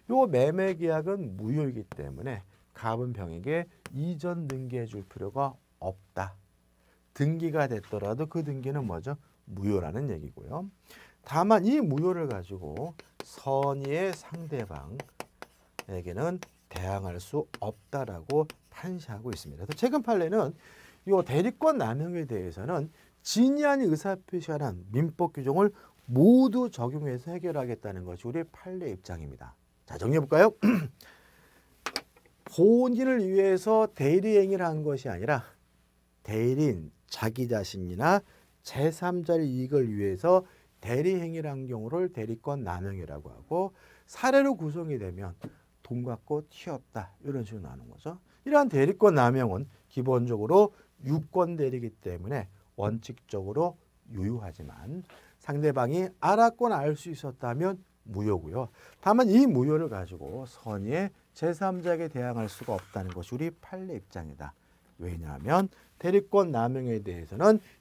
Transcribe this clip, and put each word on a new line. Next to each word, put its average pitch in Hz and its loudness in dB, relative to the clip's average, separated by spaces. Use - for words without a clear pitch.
요 254 4
매매 165 2
계약은 160 -2
무효이기 120 -2
때문에 90 -10
갑은 117 -4
병에게 101 -4
이전 165 -6
등기해 127 -6
줄 104 -12
필요가 135 -6
없다. 95 -8
등기가 156 0
됐더라도 107 -4
그 160 -4
등기는 135 -4
뭐죠? 104 -6
무효라는 98 -2
얘기고요. 131 -10
다만 185 4
이 277 4
무효를 170 0
가지고 95 -8
선의의 139 -2
상대방에게는 120 -10
대항할 92 -8
수 - -6
없다라고 113 -4
판시하고 123 -10
있습니다. 78 -12
그래서 147 -8
최근 254 0
판례는 180 0
요 190 6
대리권 247 2
남용에 156 -2
대해서는 117 -4
진이 269 4
아닌 269 4
의사표시가 160 -4
난 92 -6
민법 156 0
규정을 147 2
모두 233 8
적용해서 131 -4
해결하겠다는 127 -6
것이 90 -10
우리의 165 -4
판례 185 -10
입장입니다. 78 -12
자, - -14
정리해볼까요? 151 6
<clears throat> - -4
본인을 240 4
위해서 196 4
대리 190 4
행위를 190 4
한 156 -2
것이 139 -2
아니라 113 0
대리인, 113 0
자기 113 -4
자신이나 107 0
제삼자의 165 0
이익을 127 0
위해서 101 4
대리 143 0
행위를 165 -4
한 135 -8
경우를 127 -4
대리권 117 -6
남용이라고 87 -8
하고 170 -4
사례로 269 4
구성이 156 -4
되면 92 -8
돈 120 -6
갖고 131 -6
튀었다 - -12
이런 135 -6
식으로 104 -12
나누는 64 -16
거죠. 170 -12
이러한 285 6
대리권 170 6
남용은 127 4
기본적으로 127 4
유권 165 0
대리이기 127 -2
때문에 95 -8
원칙적으로 110 -4
유효하지만 107 -8
상대방이 147 0
알았거나 226 4
알 147 0
수 175 -12
있었다면 143 -4
무효고요. 104 -4
다만 226 4
이 247 8
무효를 151 2
가지고 92 -10
선의의 117 -4
제삼자에게 170 -2
대항할 120 -4
수가 107 -6
없다는 95 -6
것이 87 -10
우리 156 -4
판례 185 -12
입장이다. 73 -14
왜냐하면 85 -2
대리권 196 4
남용에 123 -2
대해서는 104 2